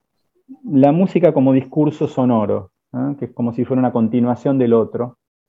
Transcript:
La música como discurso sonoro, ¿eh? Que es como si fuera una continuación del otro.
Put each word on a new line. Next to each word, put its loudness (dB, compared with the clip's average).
La 4
música 2
como 2
discurso -2
sonoro, -2
¿eh? -6
Que -10
es -12
como -6
si -4
fuera -2
una 0
continuación 0
del 2
otro. -2